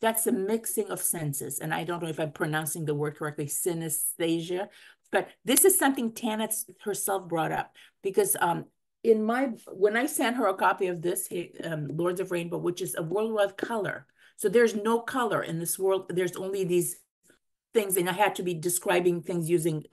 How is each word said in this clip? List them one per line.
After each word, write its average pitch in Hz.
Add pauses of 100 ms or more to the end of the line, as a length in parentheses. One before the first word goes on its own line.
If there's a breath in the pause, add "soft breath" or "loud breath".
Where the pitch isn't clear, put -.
That's 226
the 233
mixing 208
of 175
senses. -
And 156
I 165
don't 170
know 160
if 160
I'm 151
pronouncing 156
the 147
word 147
correctly, 151
synesthesia, 165 (440 loud breath)
but 185 (160)
this 254
is 370
something 269
Tanith 220 (120)
herself 190
brought 160
up - (280 loud breath)
because, 196
um, 165 (380)
in 220
my, 240 (200)
when 208
I 247
sent 247
her 233
a 190
copy 190
of 175
this, 175
he-, 175 (100)
um, 156
Lords 175
of 180
Rainbow, 170
which 175
is 175
a -
worldwide 202
color. - (300 soft breath)
So 208
there's 220
no 226
color 233
in 165
this 170
world. 190
There's 180
only 190
these 175 (760 soft breath)
things, 196
and 180
I 180
had 190
to 202
be 180
describing 175
things 170
using, 160